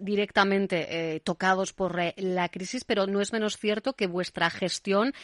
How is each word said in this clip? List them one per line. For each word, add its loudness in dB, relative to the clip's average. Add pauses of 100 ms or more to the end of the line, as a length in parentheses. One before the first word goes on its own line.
directamente, 2 (300)
eh, -8
tocados 0
por, -2
eh, 0
la 0
crisis, -8
pero 2
no 0
es -2
menos -2
cierto -2
que -2
vuestra 0
gestión 0 (120)